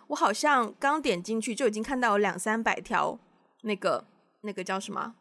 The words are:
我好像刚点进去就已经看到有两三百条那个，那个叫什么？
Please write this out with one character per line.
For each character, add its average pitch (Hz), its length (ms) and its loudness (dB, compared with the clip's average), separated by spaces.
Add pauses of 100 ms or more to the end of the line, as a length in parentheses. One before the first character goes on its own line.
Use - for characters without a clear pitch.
我 294 80 -4
好 320 160 2
像 262 460 2
刚 294 220 2
点 208 220 0
进 220 180 -2
去 214 140 -4
就 247 140 2
已 - 20 0
经 214 120 -2
看 254 180 -4
到 233 120 4
有 202 60 4
两 196 200 2
三 220 220 0
百 220 200 0
条 160 380 -2 (440)
那 208 140 -4
个， 175 280 0 (360)
那 208 120 -8
个 185 120 -8
叫 190 160 -4
什 196 120 -10
么？ 226 280 -8